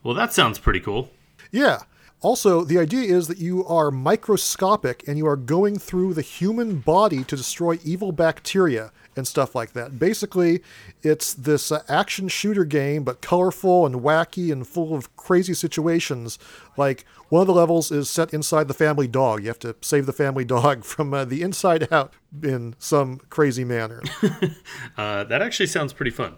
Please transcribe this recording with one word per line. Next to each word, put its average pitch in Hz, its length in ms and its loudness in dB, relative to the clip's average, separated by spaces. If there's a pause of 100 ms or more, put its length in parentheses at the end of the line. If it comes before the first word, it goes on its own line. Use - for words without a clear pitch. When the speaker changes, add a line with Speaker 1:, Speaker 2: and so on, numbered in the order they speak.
Speaker 1:
Well, 117 100 -2
that 226 200 -2
sounds 117 260 2
pretty 95 220 0
cool. 107 280 -6 (400)
Speaker 2:
Yeah. 220 340 2 (360)
Also, 185 440 4
the 165 140 2
idea 185 380 2
is 175 120 2
that 175 100 -8
you 180 280 -4
are 160 240 2
microscopic 180 1160 0
and 143 100 -4
you 156 100 0
are 143 100 2
going 175 420 0
through 185 340 -2
the 160 80 -4
human 214 580 -2
body 160 440 4
to 139 120 -6
destroy 165 480 -2
evil 185 280 -4
bacteria, 156 800 0 (260)
and 131 100 -6
stuff - 280 -2
like 117 180 -6
that. 120 260 -10
Basically, 180 600 2 (420)
it's 156 300 0
this, 139 380 0
uh, 151 180 -2
action 190 380 -2
shooter 202 360 0
game, 147 400 0
but 123 180 -6
colorful 180 640 2
and 127 100 -2
wacky 160 560 0
and 127 160 -6
full 160 280 -4
of 131 200 -10
crazy 180 380 2
situations. 156 880 -4 (380)
Like, 139 260 0 (260)
one 170 120 6
of 190 60 4
the 190 60 4
levels 170 380 4
is 143 180 -2
set 165 240 -2
inside 156 340 0
the 139 60 -4
family 147 340 2
dog. 117 340 0
You 101 80 -8
have 117 100 -10
to 117 220 -10
save 143 240 0
the 135 80 -4
family 135 320 -2
<laughs> 123 120 0
dog 123 280 2
from, 143 280 -4
uh, 139 120 -2
the 131 160 -4
inside 175 500 0
out 147 220 0 (300)
in 123 360 -4
some 135 400 0 (100)
crazy 131 360 0
manner. 117 360 -4 (200)
Speaker 1:
<laughs> 214 100 2 (680)
Uh, 104 280 -4
that 117 160 -2
actually 208 260 -2
sounds 156 260 -4
pretty 127 180 -4
fun. 92 260 -8